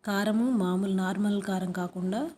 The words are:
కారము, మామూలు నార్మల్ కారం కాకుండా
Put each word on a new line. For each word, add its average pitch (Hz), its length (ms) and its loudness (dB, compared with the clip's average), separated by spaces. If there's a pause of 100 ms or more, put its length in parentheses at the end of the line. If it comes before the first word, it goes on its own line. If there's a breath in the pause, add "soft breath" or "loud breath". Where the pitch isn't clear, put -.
కారము, 214 440 2 (160)
మామూలు 190 400 2
నార్మల్ 202 340 0 (140)
కారం 185 300 -2
కాకుండా 185 400 -4 (160)